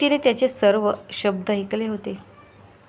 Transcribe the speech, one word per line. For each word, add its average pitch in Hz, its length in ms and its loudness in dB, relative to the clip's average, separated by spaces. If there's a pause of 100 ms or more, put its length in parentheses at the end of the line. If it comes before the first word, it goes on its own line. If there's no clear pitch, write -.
तिने 285 180 4
त्याचे 254 300 2
सर्व 208 440 2 (180)
शब्द 196 400 -2
ऐकले 208 380 -4
होते. 202 300 -8 (720)